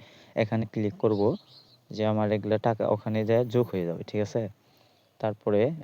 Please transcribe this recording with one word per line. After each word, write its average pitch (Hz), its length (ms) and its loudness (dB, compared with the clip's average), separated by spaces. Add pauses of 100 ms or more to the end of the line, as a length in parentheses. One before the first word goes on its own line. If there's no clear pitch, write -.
(360)
এখানে 113 300 0
ক্লিক 104 280 -2
করব, 107 440 2 (540)
যে 107 140 -2
আমার 107 260 0
এগুলা 107 260 0
টাকা 110 300 0
ওখানে 107 380 0
যায় 113 200 4
যোগ 120 220 0
হয়ে 92 180 -4
যাবে, 85 180 -6
ঠিক - 180 -4
আছে? 107 280 -4 (720)
তারপরে 107 520 0 (120)